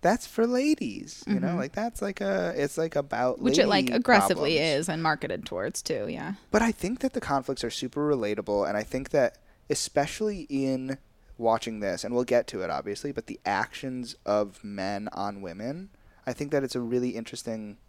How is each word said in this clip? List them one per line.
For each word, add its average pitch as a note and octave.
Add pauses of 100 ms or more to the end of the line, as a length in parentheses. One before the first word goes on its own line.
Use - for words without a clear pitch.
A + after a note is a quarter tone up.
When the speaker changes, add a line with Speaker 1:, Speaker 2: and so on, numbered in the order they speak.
Speaker 1:
that's G3+
for A3+
ladies," B3
you G3+
know? -
Speaker 2:
Mm-hmm. F3
Speaker 1:
Like, C#3+
that's A3+
like G3+
a, F#3
it's, C#3+
like, E3
about B2+
Speaker 2:
Which -
it, B3
like, G3+
Speaker 1:
lady A#3+
Speaker 2:
aggressively G3
Speaker 1:
problems. D3
Speaker 2:
is F3
and E3
marketed D#3
towards, F#2+
too, -
yeah. - (180)
Speaker 1:
But G#3+
I A#3
think G#3+
that C4+
the B3
conflicts C3+
are A#2+
super D3
relatable, G#2
and G#2
I G#2+
think B2+
that C3 (320)
especially G3
in C3+ (400)
watching A2+
this, G2
and A2+
we'll B2
get A#2+
to G2
it, F2
obviously, F#2+
but -
the -
actions A#2 (100)
of G#2
men G2+
on G2+
women, A#2 (380)
I B2+
think C#3+
that C#3+
it's B2+
a B2+
really B2
interesting A2 (120)